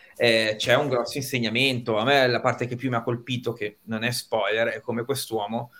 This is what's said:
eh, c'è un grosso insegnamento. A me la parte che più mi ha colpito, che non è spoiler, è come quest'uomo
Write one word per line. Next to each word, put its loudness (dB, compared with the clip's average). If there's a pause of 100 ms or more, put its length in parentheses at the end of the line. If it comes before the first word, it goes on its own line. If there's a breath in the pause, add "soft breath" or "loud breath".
(160 loud breath)
eh, 4
c'è 4
un 0
grosso -2
insegnamento. 0
A 2
me 6
la 2
parte 0
che -6
più -4
mi 0
ha 0
colpito, -4
che -8
non -4
è 0
spoiler, -2
è -6
come -6
quest'uomo -4